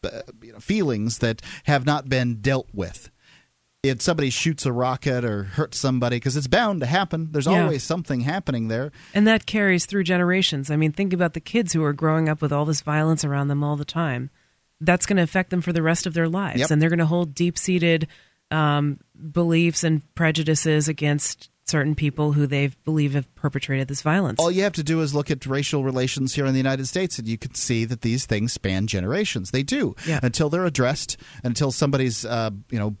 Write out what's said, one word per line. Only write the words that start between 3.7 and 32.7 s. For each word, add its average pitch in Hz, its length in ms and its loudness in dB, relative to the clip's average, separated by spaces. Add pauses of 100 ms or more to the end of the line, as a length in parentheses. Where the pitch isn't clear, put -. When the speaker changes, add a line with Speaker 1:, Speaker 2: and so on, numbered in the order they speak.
Speaker 1:
If 135 180 2
somebody 160 300 2
shoots - 340 -2
a 135 80 2
rocket 123 500 0
or 104 200 -2
hurts 95 340 -4
somebody, 123 420 0
'cause 131 160 -2
it's 143 120 -2
bound 202 340 2
to 127 60 -2
happen. 165 440 0
There's 143 140 0
Speaker 2:
Yeah. 175 180 4
Speaker 1:
always 151 200 0
something 160 380 -2
happening 131 480 -2
there. 127 220 -2 (220)
Speaker 2:
And 208 140 6
that 220 180 4
carries 196 400 2
through 202 180 -2
generations. 175 680 0
I 147 40 0
mean, 156 160 4
think 190 220 -2
about 175 220 0
the 160 40 -8
kids 190 340 -2
who 160 100 2
are 147 100 2
growing 156 340 2
up 156 140 0
with 147 100 0
all 147 140 0
this 151 160 -2
violence 156 420 2
around 139 260 0
them 143 140 0
all 147 140 0
the 147 80 -4
time. 139 440 -4 (520)
That's 175 240 2
gonna 196 160 2
affect 180 300 0
them 180 100 0
for 175 100 -2
the 165 120 0
rest 165 220 2
of 160 100 -4
their 165 120 2
lives. 170 320 -2
Speaker 1:
Yep. 147 120 2
Speaker 2:
And 151 100 4
they're 160 80 4
gonna 170 160 2
hold 160 300 0
deep-seated, 170 720 2 (440)
um, 147 480 2 (320)
beliefs 170 520 2
and 156 180 2 (140)
prejudices 156 720 2
against 147 640 -2 (160)
certain 151 300 0
people 151 380 0
who 147 140 2
they 139 240 0 (120)
believe 151 300 0
have 143 220 -4
perpetrated 135 540 -2
this 139 120 -6
violence. 156 380 0
Speaker 1:
All 165 120 4
you 190 120 2
have 202 100 0
to 165 100 -4
do 160 180 0
is 143 120 -2
look 147 160 -2
at 151 160 -2
racial 139 380 -2
relations 131 500 -2
here 147 120 0
in 135 80 2
the 131 60 2
United 135 280 -2
States, 185 320 -4
and 113 80 -8
you 113 100 -4
can - 160 -12
see 117 320 0
that 117 160 -6
these 120 240 0
things 113 280 -2
span 98 340 -2
generations. 104 640 -4
They 135 120 0
do. 233 320 -2 (100)
Speaker 2:
Yeah. 156 180 -2
Speaker 1:
Until 139 260 0
they're 175 160 0
addressed, 135 500 -2 (280)
until 127 280 0
somebody's, 131 540 0
uh, 113 260 -2 (200)